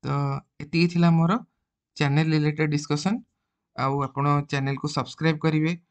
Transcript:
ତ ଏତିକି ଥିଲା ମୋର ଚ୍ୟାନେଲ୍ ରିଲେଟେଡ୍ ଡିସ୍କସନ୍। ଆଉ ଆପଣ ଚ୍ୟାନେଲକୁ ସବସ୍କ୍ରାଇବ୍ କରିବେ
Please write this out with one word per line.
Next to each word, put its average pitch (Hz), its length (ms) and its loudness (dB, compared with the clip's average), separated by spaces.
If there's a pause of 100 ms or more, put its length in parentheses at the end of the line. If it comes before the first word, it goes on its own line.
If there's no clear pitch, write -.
ତ 139 120 -2 (440)
ଏତିକି 165 280 2
ଥିଲା 170 220 4
ମୋର 170 280 4 (580)
ଚ୍ୟାନେଲ୍ 151 340 2
ରିଲେଟେଡ୍ 151 400 0
ଡିସ୍କସନ୍। 147 480 -2 (580)
ଆଉ 135 260 -2
ଆପଣ 139 240 -2 (140)
ଚ୍ୟାନେଲକୁ 139 480 -4
ସବସ୍କ୍ରାଇବ୍ 156 500 -2
କରିବେ 156 340 0 (180)